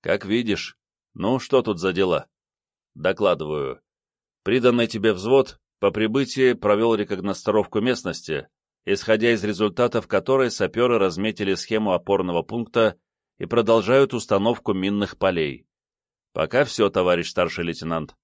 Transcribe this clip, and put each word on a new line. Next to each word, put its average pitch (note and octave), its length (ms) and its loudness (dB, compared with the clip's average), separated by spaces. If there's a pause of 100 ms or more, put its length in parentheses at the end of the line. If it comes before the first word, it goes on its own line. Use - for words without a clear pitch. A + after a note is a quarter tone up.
«Как G2+ 260 -2
видишь. A2 500 -2 (380)
Ну, A#2+ 240 -2
что B2+ 240 2
тут G2+ 160 -4
за F#2 140 -2
дела?» F2 340 0 (680)
«Докладываю. D2+ 880 -2 (600)
Приданный A#2+ 460 2
тебе A2 240 0
взвод A#2 480 0 (180)
по G2+ 120 2
прибытии B2+ 640 0
провел G#2+ 400 2
рекогностировку G2+ 840 -2
местности, F2+ 680 -4 (360)
исходя A2 480 2
из G#2 120 0
результатов G#2+ 640 0
которой B2+ 420 2
саперы A#2 480 0
разметили G2 560 0
схему G#2+ 380 -2
опорного F#2 500 0
пункта A2+ 560 -2 (400)
и - 80 -8
продолжают A2+ 680 2
установку A2 600 -2
минных G2 440 -2
полей. E2 500 -2 (680)
Пока B2 320 0
всё, G#2+ 260 0
товарищ F2+ 400 0
старший F2 340 -2
лейтенант». D#2+ 600 -6